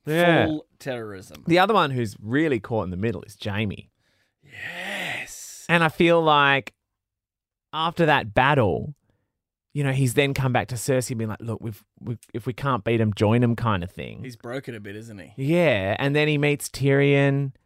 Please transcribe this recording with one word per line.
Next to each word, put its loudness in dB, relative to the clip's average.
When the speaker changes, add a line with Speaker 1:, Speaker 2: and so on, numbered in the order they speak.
Speaker 1:
Yeah. 4
Speaker 2:
Full -4
terrorism. -12
Speaker 1:
The 4
other 4
one 4
who's -4
really 0
caught -4
in -6
the -6
middle -4
is -20
Jaime. -6
Speaker 2:
Yes. -12
Speaker 1:
And 4
I 4
feel 4
like 4
after 0
that 2
battle, 2
you -4
know, 0
he's 0
then 4
come 0
back 0
to -10
Cersei -2
being -6
like, -12
"Look, -8
we've, -12
we've, -10
if -10
we -4
can't -4
beat 0
him, 2
join 4
him," 2
kind -2
of -10
thing. -14
Speaker 2:
He's -14
broken -12
a -14
bit, -14
isn't -16
he? -20
Speaker 1:
Yeah, 2
and 0
then 2
he 2
meets 0
Tyrion. 2